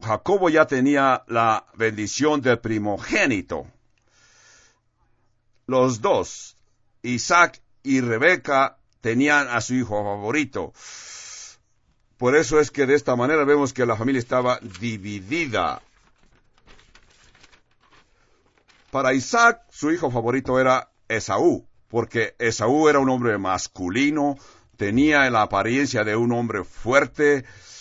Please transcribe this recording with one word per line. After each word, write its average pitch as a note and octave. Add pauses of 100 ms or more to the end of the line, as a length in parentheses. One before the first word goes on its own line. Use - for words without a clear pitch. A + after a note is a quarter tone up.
Jacobo F3
ya D#3
tenía C3+
la A2+ (100)
bendición A2
del B2
primogénito. G#2 (2000)
Los B2+
dos, - (460)
Isaac E3 (200)
y C3+
Rebeca, C3+ (240)
tenían C#3
a A#2+
su B2
hijo G#2
favorito. G#2 (1400)
Por B2
eso D3+
es D3
que C#3
de C3
esta C#3
manera C#3
vemos C#3+
que B2+
la A#2
familia B2
estaba B2 (200)
dividida. G#2 (3000)
Para C3+
Isaac, A#3 (100)
su -
hijo E3
favorito B2+
era B2+ (180)
Esaú, A2 (220)
porque A2+
Esaú A#2+
era D3
un C3
hombre A#2+
masculino, A2+ (400)
tenía C3+
la A#2
apariencia A2+
de G#2+
un A#2+
hombre A2+
fuerte. C#3 (380)